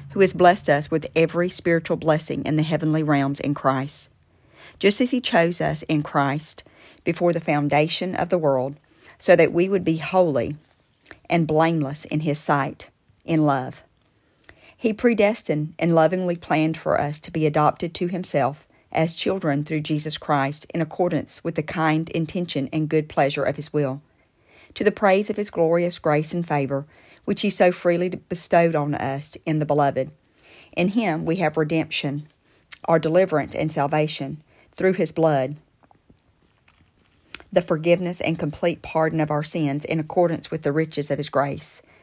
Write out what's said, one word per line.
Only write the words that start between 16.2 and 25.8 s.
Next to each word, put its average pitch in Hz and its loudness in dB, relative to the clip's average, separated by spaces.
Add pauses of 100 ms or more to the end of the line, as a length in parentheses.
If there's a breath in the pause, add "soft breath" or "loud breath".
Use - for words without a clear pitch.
planned 160 -2
for - 0
us 147 -4
to - -16
be 156 0
adopted 151 0
to 175 -4
himself 147 -4 (240 soft breath)
as 165 0
children 156 -2
through 151 -4
Jesus 151 -4
Christ, 143 -2
in 175 -2
accordance 170 -2
with 165 -6
the 160 -2
kind 160 0
intention 165 -4
and 156 -2
good 156 0
pleasure 143 0
of 143 0
his 151 -10
will, 143 -2 (720 soft breath)
to - -6
the 208 4
praise 202 2
of 202 -6
his 208 -4
glorious 170 0